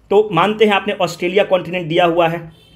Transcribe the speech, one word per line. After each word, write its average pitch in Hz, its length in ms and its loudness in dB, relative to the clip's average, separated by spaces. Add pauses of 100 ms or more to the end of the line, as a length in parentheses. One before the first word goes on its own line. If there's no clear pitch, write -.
तो 208 220 2
मानते 208 340 2
हैं 208 80 2
आपने 196 200 -2
ऑस्ट्रेलिया 185 500 -2
कॉन्टिनेंट 180 440 -2
दिया 170 180 2
हुआ 170 220 2
है, 160 240 -8 (240)